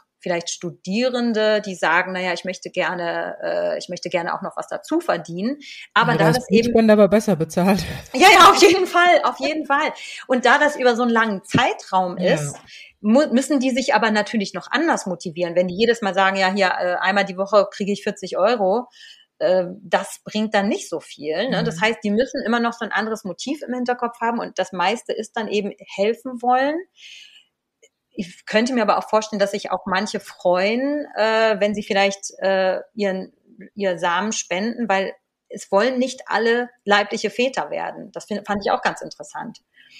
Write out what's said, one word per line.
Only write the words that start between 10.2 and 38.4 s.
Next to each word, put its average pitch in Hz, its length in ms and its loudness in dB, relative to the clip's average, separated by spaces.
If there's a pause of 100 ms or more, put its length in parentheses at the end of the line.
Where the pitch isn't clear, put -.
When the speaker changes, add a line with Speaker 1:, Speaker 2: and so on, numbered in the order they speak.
Speaker 1:
Und 254 180 2
da 262 120 6
das 294 200 2
über 247 180 4
so 226 80 0
einen 240 80 2
langen 220 320 0
Zeitraum 190 720 0
Speaker 2:
Ja. 180 160 2
Speaker 1:
ist, 147 220 -4 (460)
mu-, 240 320 4
müssen 269 260 2
die 262 120 0
sich 254 220 0
aber 214 180 2
natürlich 208 420 -2
noch 180 180 -10
anders 285 340 0
motivieren. 170 500 -6
Wenn 180 120 2
die 175 80 -6
jedes 226 260 2
Mal 190 120 -2
sagen, 190 240 2
"Ja, 190 160 2
hier, 196 140 2
äh, 180 340 -2
einmal 196 240 2
die 180 120 -8
Woche 196 340 4
kriege 202 200 -4
ich 196 120 -6
vierzig 202 340 -6
Euro", 208 500 2 (520)
äh, 180 260 2 (180)
das 185 400 -2
bringt 214 300 -4
dann 202 160 2
nicht 359 200 -6
so 160 120 -8
viel, 165 480 -6
ne? 220 140 -2
Das 160 120 -4
Speaker 2:
Mhm. 170 60 -10
Speaker 1:
heißt, 226 220 0
die 208 80 -2
müssen 254 340 -2
immer 233 160 0
noch 233 120 -2
so 226 120 -10
ein - 80 -8
anderes 214 320 -4
Motiv 262 420 -8
im 240 60 -8
Hinterkopf 247 480 -4
haben 233 180 -2
und - 200 -8
das 185 120 -4
meiste 190 400 0
ist - 240 -8
dann 214 140 -4
eben 202 240 -2 (220)
helfen 233 460 -2
wollen. 262 340 2 (1400)
Ich - 340 -12
könnte 240 280 0
mir 233 100 0
aber 202 140 2
auch - 120 -6
vorstellen, 214 300 -2
dass 196 120 0
sich - 200 -8
auch 185 140 -4
manche 202 360 -4
freuen, 233 840 -2 (120)
äh, 220 420 2
wenn 208 160 0
sie 208 80 -6
vielleicht, 196 560 0
äh, 190 400 0 (140)
ihren, 190 400 -4 (420)
ihr 185 240 -2
Samen 180 320 -2
spenden, 214 560 -4
weil 190 260 0 (360)
es - 220 -16
wollen 247 280 2
nicht 254 280 -4
alle 233 420 0 (160)
leibliche 208 440 0
Väter 240 400 -2
werden. 165 440 -8
Das - 120 -14
find, 202 220 -8